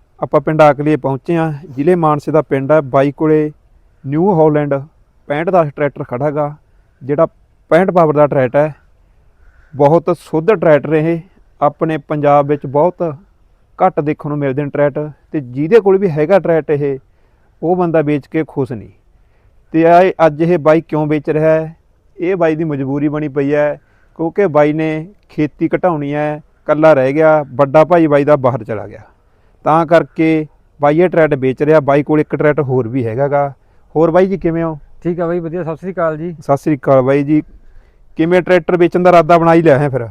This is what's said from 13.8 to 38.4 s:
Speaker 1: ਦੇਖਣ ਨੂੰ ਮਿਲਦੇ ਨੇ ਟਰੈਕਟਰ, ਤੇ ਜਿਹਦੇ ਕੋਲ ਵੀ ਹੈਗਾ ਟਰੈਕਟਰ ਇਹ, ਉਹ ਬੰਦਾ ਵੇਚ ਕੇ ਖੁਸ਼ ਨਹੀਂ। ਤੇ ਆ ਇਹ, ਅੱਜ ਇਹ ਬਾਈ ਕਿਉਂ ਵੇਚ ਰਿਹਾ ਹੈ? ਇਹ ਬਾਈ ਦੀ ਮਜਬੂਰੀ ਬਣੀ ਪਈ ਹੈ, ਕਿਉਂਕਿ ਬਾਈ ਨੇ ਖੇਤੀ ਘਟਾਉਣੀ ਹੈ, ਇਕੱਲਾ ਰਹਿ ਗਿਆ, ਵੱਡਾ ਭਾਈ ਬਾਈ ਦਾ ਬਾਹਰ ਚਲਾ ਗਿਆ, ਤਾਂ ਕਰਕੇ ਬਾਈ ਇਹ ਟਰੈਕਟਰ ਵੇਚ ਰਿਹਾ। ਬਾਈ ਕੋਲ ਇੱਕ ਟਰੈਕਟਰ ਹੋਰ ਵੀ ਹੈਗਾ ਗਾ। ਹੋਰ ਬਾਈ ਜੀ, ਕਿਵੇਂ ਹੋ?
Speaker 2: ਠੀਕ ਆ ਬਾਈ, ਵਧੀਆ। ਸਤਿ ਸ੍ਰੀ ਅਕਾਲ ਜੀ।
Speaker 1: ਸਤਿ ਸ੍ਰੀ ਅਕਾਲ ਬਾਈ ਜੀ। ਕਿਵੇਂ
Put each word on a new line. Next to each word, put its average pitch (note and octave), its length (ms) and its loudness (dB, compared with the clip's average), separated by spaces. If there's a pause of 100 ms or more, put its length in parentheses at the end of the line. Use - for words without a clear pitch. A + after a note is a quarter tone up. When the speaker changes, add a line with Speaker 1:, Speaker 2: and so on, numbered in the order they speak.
Speaker 1:
ਦੇਖਣ D3 280 -4
ਨੂੰ D3 100 -6
ਮਿਲਦੇ C#3+ 260 -4
ਨੇ C#3 60 -8
ਟਰੈਕਟਰ, D3 400 -2 (220)
ਤੇ D#3+ 80 -4
ਜਿਹਦੇ C#3+ 400 0
ਕੋਲ F#3+ 180 2
ਵੀ F#3+ 120 0
ਹੈਗਾ D#3 280 0
ਟਰੈਕਟਰ D#3+ 360 0
ਇਹ, C#3 240 -4 (640)
ਉਹ F3 140 0
ਬੰਦਾ E3 260 0
ਵੇਚ D3 240 -2
ਕੇ D#3+ 220 -4
ਖੁਸ਼ C3+ 240 -6
ਨਹੀਂ। G2+ 160 -14 (840)
ਤੇ E3 120 2
ਆ E3+ 140 6
ਇਹ, F#3 120 2 (140)
ਅੱਜ D3+ 160 0
ਇਹ E3+ 160 0
ਬਾਈ D#3 220 2
ਕਿਉਂ D#3 260 -4
ਵੇਚ D3+ 240 -4
ਰਿਹਾ D#3 200 0
ਹੈ? D#3+ 240 -2 (420)
ਇਹ F#3 200 -4
ਬਾਈ D#3+ 200 0
ਦੀ E3 80 -4
ਮਜਬੂਰੀ C#3+ 440 -4
ਬਣੀ D3+ 220 -6
ਪਈ C#3+ 240 -4
ਹੈ, D3 240 -2 (400)
ਕਿਉਂਕਿ E3 300 -2
ਬਾਈ D3 240 2
ਨੇ D#3 340 -4 (240)
ਖੇਤੀ D3+ 380 -4
ਘਟਾਉਣੀ D3 460 -4
ਹੈ, D3+ 220 -4
ਇਕੱਲਾ D3+ 560 0
ਰਹਿ C3+ 200 2
ਗਿਆ, D#3 300 2 (100)
ਵੱਡਾ C#3 320 2
ਭਾਈ E3 220 2
ਬਾਈ C#3+ 180 2
ਦਾ D3 120 4
ਬਾਹਰ B2+ 280 -2
ਚਲਾ G#2 220 -8
ਗਿਆ, G#2+ 140 -20 (640)
ਤਾਂ D#3+ 220 2
ਕਰਕੇ D#3+ 600 0 (340)
ਬਾਈ D3+ 200 2
ਇਹ F3+ 80 4
ਟਰੈਕਟਰ D#3+ 280 0
ਵੇਚ C3 260 -2
ਰਿਹਾ। D3+ 200 4
ਬਾਈ C#3 200 0
ਕੋਲ D3+ 180 0
ਇੱਕ D3+ 160 -4
ਟਰੈਕਟਰ D3+ 260 0
ਹੋਰ B2+ 260 -2
ਵੀ B2 180 -4
ਹੈਗਾ B2+ 220 -4
ਗਾ। C#3+ 200 -2 (460)
ਹੋਰ D#3+ 160 2
ਬਾਈ F#3 160 2
ਜੀ, F#3+ 120 -4
ਕਿਵੇਂ E3 260 -4
ਹੋ? D#3+ 140 -8 (240)
Speaker 2:
ਠੀਕ E3+ 180 -6
ਆ E3+ 60 -4
ਬਾਈ, F3 140 -4
ਵਧੀਆ। E3 240 -8
ਸਤਿ D#3+ 120 -8
ਸ੍ਰੀ F3+ 160 -12
ਅਕਾਲ E3 240 -4
ਜੀ। E3 240 -10
Speaker 1:
ਸਤਿ C#3+ 160 -2
ਸ੍ਰੀ D3+ 200 -2
ਅਕਾਲ C3+ 260 2
ਬਾਈ C#3 220 0
ਜੀ। D3+ 180 0 (760)
ਕਿਵੇਂ E3+ 240 2